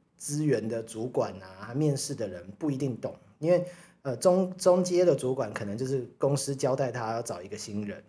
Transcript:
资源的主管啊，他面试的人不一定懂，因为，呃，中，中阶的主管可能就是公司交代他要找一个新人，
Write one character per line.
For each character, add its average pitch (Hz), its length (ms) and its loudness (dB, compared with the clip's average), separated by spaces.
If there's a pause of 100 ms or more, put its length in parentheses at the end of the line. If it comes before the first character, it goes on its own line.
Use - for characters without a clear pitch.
(160)
资 147 300 -2
源 113 200 4
的 113 160 -2
主 110 240 -6
管 117 280 -2 (100)
啊， - 240 -14
他 120 60 -8
面 147 220 2
试 - 200 -4
的 110 140 -2
人 90 280 -12
不 151 140 -2
一 131 60 -4
定 135 180 -2
懂， - 180 -8 (260)
因 160 120 2
为， 175 140 4 (380)
呃， 135 140 -2
中， 185 400 4
中 180 260 6
阶 180 220 4
的 156 100 8
主 127 180 0
管 120 200 -2
可 113 100 -6
能 101 140 -4
就 131 80 -2
是 131 200 -2 (120)
公 139 180 2
司 139 180 -2
交 135 220 0
代 135 160 0
他 117 220 -4
要 117 80 -2
找 95 200 -8
一 95 60 -12
个 101 100 -8
新 104 280 -6
人， 90 240 -10